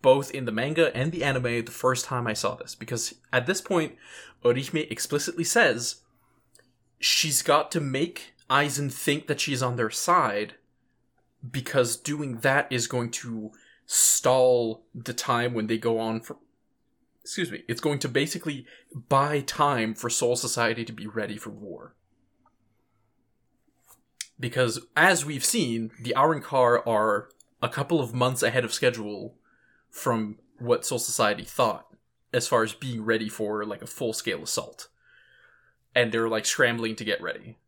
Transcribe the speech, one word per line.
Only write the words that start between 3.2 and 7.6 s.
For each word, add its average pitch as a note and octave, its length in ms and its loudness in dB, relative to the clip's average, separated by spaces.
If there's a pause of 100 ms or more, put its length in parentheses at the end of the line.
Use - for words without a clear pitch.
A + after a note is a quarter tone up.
at B2+ 140 2
this - 160 -2
point, E3 320 0 (500)
Orihime C#3 460 2
explicitly D3 520 -2
says C#3 600 2 (960)
she's - 420 2
got D3+ 320 4